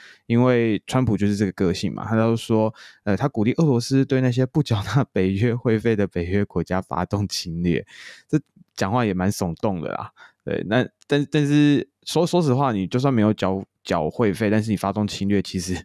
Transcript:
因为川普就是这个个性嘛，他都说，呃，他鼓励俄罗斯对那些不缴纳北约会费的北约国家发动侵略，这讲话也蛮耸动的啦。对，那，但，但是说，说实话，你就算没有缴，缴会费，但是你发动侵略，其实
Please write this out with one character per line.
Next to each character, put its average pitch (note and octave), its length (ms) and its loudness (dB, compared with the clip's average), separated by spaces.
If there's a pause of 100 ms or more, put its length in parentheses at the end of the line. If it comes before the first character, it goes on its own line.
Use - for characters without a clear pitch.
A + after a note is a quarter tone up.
(260)
因 A#2+ 160 2
为 A#2 460 2
川 C3 160 0
普 A2 120 0
就 G2+ 80 0
是 G2+ 120 2
这 G#2 80 2
个 F#2 80 -2
个 F#2+ 200 0
性 G2+ 220 -4
嘛， F#2+ 100 -10
他 G#2 120 -2
都 A2+ 200 2
说， A2 380 0 (300)
呃， G2+ 120 0
他 C3+ 120 -2
鼓 A2 160 -2
励 A#2+ 80 0
俄 E3 120 2
罗 C3 160 2
斯 C3+ 240 0
对 C3 160 0
那 B2+ 80 2
些 B2+ 160 0
不 C#3 160 -2
缴 A2 220 0
纳 G#2 300 0
北 F#2+ 220 2
约 A2+ 200 2
会 A#2 240 0
费 A2+ 160 2
的 G2+ 140 2
北 F2 160 -4
约 G2 200 0
国 E2+ 200 -4
家 F#2 180 -2
发 - 220 -4
动 G2+ 240 -2
侵 E2+ 340 -6
略， E2+ 240 0 (420)
这 D#3 120 0 (340)
讲 G2 160 -2
话 B2 140 0
也 G2+ 100 0
蛮 F#2 160 0
耸 F2+ 240 -4
动 F#2+ 260 -4
的 A#1 120 -6
啦。 - 180 -8 (340)
对， - 240 -4
那， A#2+ 160 2 (220)
但， C#3+ 240 0
但 D3+ 160 0
是 D3 420 4 (160)
说， E3 220 0
说 F3 160 2
实 C#3+ 100 4
话， C3 200 2
你 F#2+ 140 0
就 B2+ 120 -2
算 C3+ 140 2
没 A2+ 100 4
有 G#2+ 100 4
缴， F#2+ 320 -2 (200)
缴 D#2 260 0
会 G#2+ 220 0
费， G#2 180 0
但 G#2+ 120 2
是 A2 80 -4
你 G#2 60 0
发 G2 160 -2
动 G#2 140 -2
侵 G2 220 -4
略， G2+ 120 2
其 F#2 200 -4
实 F2 240 -6